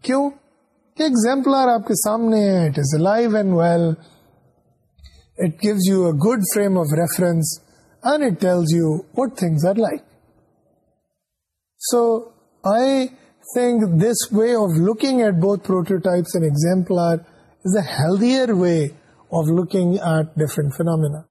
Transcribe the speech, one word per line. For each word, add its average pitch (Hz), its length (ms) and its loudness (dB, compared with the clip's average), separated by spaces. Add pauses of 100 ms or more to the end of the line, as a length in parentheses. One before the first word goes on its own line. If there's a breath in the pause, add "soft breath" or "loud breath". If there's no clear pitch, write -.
کیوں؟ 269 200 -2 (720)
کہ 311 140 -2
exemplar 262 640 0
آپ 214 120 -6
کے 214 180 -2
سامنے 220 440 0
ہے, 180 220 2
it 143 140 -4
is 151 140 -2
alive 214 440 0
and 185 180 0
well, 170 260 2 (1500 soft breath)
it 170 240 -2
gives 202 300 0
you 185 160 2
a 165 60 0 (140)
good 233 140 0 (120)
frame 202 240 0
of 156 280 0
reference, 165 500 -2 (480 soft breath)
and 294 200 4
it 220 180 0
tells 175 380 2
you 160 200 0 (140)
what 262 260 -2
things 160 240 0
are 196 240 2
like. - 160 -8 (1800)
So, 240 200 0 (600)
I 254 460 0 (440 loud breath)
think 240 320 0 (160)
this 226 180 0 (120)
way 220 240 2
of 196 200 0 (120)
looking 247 340 0
at 202 220 2
both 196 200 0
prototypes 180 720 -2
and 165 140 0
exemplar 170 640 0 (520 soft breath)
is 185 140 0
a - 20 -2 (120)
healthier 226 640 0
way 170 360 0 (480 soft breath)
of 156 160 0
looking 180 420 0 (140)
at 160 320 -2
different 147 340 -4
phenomena. 160 540 -2